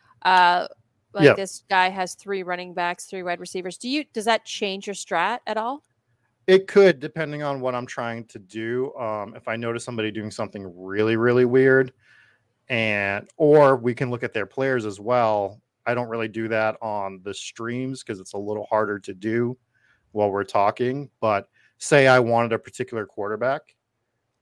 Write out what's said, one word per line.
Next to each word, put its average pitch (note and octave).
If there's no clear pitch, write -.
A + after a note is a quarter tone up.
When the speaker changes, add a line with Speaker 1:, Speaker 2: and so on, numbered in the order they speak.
Speaker 1:
Uh, F3+
like, G3
Speaker 2:
Yep. A#2+
Speaker 1:
this -
guy F#3
has F#3
three G3
running F3+
backs, F3
three F#3+
wide F3
receivers. F3+
Do A#3+
you, D4
does G#3+
that A3
change G3
your G3
strat F#3+
at G#3+
all? B3
Speaker 2:
It F#3+
could, F#3
depending D3
on C#3
what B2+
I'm B2
trying A#2
to A2
do. A2+
Um, G#2+
if -
I A2+
notice A#2
somebody A2
doing G#2+
something G2+
really, G2
really B2
weird, C3
and, G#2
or D3
we A#2
can B2+
look A#2+
at A#2+
their G#2
players C3
as G2
well. G#2+
I A#2+
don't A#2+
really A2+
do A2+
that A2
on G2
the G2
streams B2
'cause G#2
it's -
a G2+
little G#2
harder G#2
to G#2
do A#2
while G#2
we're G2+
talking. B2
But G#2
say C#3
I B2+
wanted A#2
a A2
particular A2+
quarterback, A2